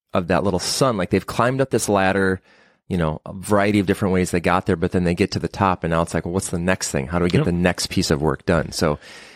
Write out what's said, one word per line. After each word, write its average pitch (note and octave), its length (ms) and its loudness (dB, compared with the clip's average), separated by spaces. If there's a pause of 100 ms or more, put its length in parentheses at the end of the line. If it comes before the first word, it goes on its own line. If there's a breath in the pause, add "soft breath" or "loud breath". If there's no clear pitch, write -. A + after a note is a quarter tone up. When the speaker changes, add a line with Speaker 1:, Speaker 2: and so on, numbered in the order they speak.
(140)
Speaker 1:
of F#2 140 0
that E2 160 2
little F#2 160 0
sun. B2 380 0
Like, F2+ 120 -2
they've F#2+ 160 2
climbed B2+ 360 0
up C3 100 -2
this A2+ 180 -2
ladder, F#2+ 520 2 (460 soft breath)
you F#2 100 -2
know, D#2 280 -2
a - 80 -14
variety G2+ 460 2
of F#2+ 80 2
different F#2+ 260 0
ways F#2 180 2
they F2+ 80 0
got F2+ 280 0
there, F#2+ 80 2
but F2 160 -2
then F2+ 120 0
they F2 120 2
get F#2+ 160 0
to - 80 -4
the E2 80 -4
top, F#2 360 0
and E2 80 -2
now E2 120 2
it's - 100 -8
like, E2 120 -2
"Well, F2 80 -6
what's F#2+ 180 -4
the F2+ 80 -4
next F#2 320 -2
thing? C#2 160 -2
How E2+ 120 -2
do F2 40 2
we F2+ 80 2
get E2+ 80 4
Speaker 2:
Yep. D#2+ 60 0
Speaker 1:
the F2 80 0
next F2 340 0
piece - 240 -2
of C#2+ 100 0
work D2 240 0
done?" D#2+ 260 0
So, D#2+ 200 0 (440 loud breath)